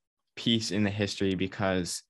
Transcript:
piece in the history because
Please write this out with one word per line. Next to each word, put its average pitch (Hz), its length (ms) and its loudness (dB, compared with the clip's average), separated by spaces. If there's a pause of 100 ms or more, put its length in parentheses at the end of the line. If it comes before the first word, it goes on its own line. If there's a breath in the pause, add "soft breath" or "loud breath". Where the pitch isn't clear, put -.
(360)
piece 113 360 0
in 104 120 2
the 101 60 2
history 101 440 0
because 92 760 -2